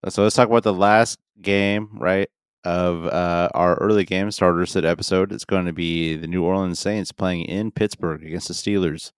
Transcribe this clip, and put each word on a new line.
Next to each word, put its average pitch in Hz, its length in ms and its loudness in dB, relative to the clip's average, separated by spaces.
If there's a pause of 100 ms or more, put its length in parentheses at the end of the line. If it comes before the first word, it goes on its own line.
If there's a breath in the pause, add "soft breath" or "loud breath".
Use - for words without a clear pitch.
So 98 140 0
let's 107 140 4
talk 123 120 6
about 117 140 4
the 104 100 4
last 104 460 4 (220)
game, 101 580 0
right, 92 320 0 (320)
of, 87 440 0
uh, 87 480 0
our 87 240 2
early 101 260 2
game 95 260 -2
starter 87 360 2
sit 87 180 -2
episode. 92 480 0
It's - 120 -10
gonna 90 280 -2
be 82 420 -2
the 80 140 -8
New 87 160 -2
Orleans 92 340 0
Saints 104 320 -4
playing 90 360 -4
in 107 260 -6
Pittsburgh 80 520 -4
against 80 220 -10
the 87 80 -10
Steelers. 90 640 -2